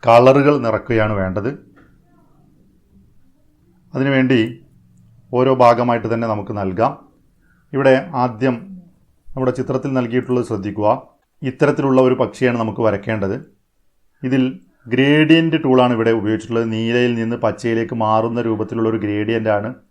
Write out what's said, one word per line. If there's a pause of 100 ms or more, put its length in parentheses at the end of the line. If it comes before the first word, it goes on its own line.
കളറുകൾ (100)
നിറക്കുകയാണ്
വേണ്ടത്. (2500)
അതിനുവേണ്ടി (960)
ഓരോ (120)
ഭാഗമായിട്ട്
തന്നെ
നമുക്ക്
നൽകാം. (800)
ഇവിടെ (300)
ആദ്യം (760)
നമ്മുടെ
ചിത്രത്തിൽ
നൽകിയിട്ടുള്ളത്
ശ്രദ്ധിക്കുക. (600)
ഇത്തരത്തിലുള്ള
ഒരു
പക്ഷിയാണ്
നമുക്ക്
വരയ്ക്കേണ്ടത്. (880)
ഇതിൽ (500)
ഗ്രേഡിയന്റ്
ടൂളാണ്
ഇവിടെ
ഉപയോഗിച്ചിട്ടുള്ളത്.
നീലയിൽ
നിന്ന്
പച്ചയിലേക്ക്
മാറുന്ന
രൂപത്തിലുള്ള
ഒരു
ഗ്രേഡിയന്റ്
ആണ് (220)